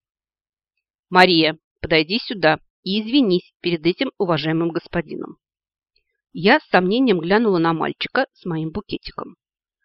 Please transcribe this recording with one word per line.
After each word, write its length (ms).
"Мария, 500
подойди 380
сюда 420
и 180
извинись 600
перед 260
этим 320
уважаемым 520
господином". 680
Я 260
с 80
сомнением 520
глянула 360
на 160
мальчика 640
с 100
моим 260
букетиком. 640